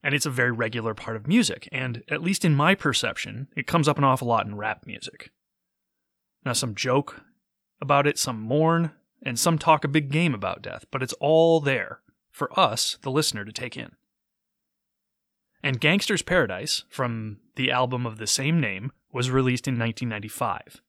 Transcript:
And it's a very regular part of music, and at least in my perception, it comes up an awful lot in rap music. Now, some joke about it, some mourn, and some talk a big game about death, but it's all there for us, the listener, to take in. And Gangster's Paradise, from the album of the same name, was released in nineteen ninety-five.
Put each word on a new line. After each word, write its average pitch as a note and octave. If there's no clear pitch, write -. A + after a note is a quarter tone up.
And C#3+
it's C#3+
a D3
very B2
regular A2+
part A2+
of G#2+
music, G#3
and B2+
at D3+
least F#3+
in D#3+
my D#3
perception, A#2
it C#3
comes D#3
up D3
an C#3+
awful C3
lot A2
in G#2
rap G#2
music. -
Now, B2+
some A2+
joke -
about C#3
it, D3
some A#2
mourn, D#3+
and A#2+
some E3
talk D#3
a D3
big C#3+
game D#3
about F#2+
death, -
but B2+
it's B2+
all D#3+
there C3+
for -
us, A#2+
the C3+
listener, B2+
to G#2+
take A#2+
in. -
And C3
Gangster's F3+
Paradise, B2+
from A2+
the C3
album B2
of A2
the G#2+
same D#3
name, G#2
was B2+
released B2+
in C3
nineteen A#2
ninety-five. G#2+